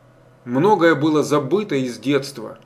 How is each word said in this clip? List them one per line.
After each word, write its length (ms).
Многое 500
было 280
забыто 540
из 220
детства, 680